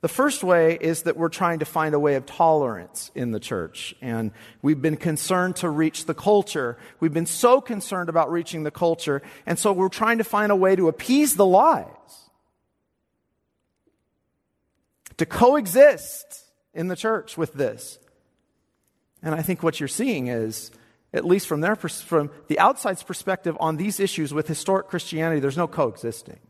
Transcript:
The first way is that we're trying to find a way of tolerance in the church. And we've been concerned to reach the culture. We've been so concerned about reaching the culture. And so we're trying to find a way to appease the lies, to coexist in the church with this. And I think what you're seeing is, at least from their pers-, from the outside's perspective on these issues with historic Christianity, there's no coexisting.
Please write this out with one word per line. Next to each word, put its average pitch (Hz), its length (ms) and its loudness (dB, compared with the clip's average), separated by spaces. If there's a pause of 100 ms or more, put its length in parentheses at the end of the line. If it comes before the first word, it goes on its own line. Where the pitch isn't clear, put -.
The 165 60 -2
first 277 380 0
way 165 340 4
is 165 240 -2
that 170 140 -2
we're 165 100 0
trying 170 320 -2
to 151 60 -4
find 156 280 -2
a 147 60 2
way 147 160 2
of 127 100 -4
tolerance 139 920 0
in 120 160 -4
the 107 80 -4
church. - 640 -8
And 113 300 -6 (300)
we've 143 200 0
been 156 140 0
concerned 180 600 -2
to 175 120 -2
reach 156 360 -2
the - 80 -4
culture. 190 640 0 (240)
We've 160 120 0
been 165 120 0
so 247 340 4
concerned 196 480 -6
about 160 240 2
reaching 165 320 -4
the 151 80 -4
culture. 160 500 0 (240)
And 170 140 -2
so 202 140 2
we're 190 160 2
trying 226 300 0
to 220 40 0
find 208 300 2
a - 20 6
way 190 220 4
to 185 100 4
appease 262 480 2
the 196 100 6
lies, 196 400 6 (3250)
to - 80 0
coexist 247 1200 4 (280)
in 165 140 -6
the 185 80 -4
church 220 420 -4
with 160 160 -4
this. 120 460 -6 (1200)
And 156 140 -4
I 160 60 -6
think 175 220 -4
what 160 180 0
you're 139 80 -4
seeing 214 380 -2
is, 113 440 -6 (420)
at - 120 -2
least 185 200 2
from 151 140 -2
their 185 160 0
pers-, - 260 -10
from 147 300 -2 (160)
the 151 100 -2
outside's 202 460 0
perspective 180 560 -6
on 160 160 -2
these 190 240 -4
issues 160 340 -2
with 151 140 -2
historic 190 400 -2
Christianity, 160 540 -2
there's 135 160 -2
no 170 100 0
coexisting. - 720 -6 (100)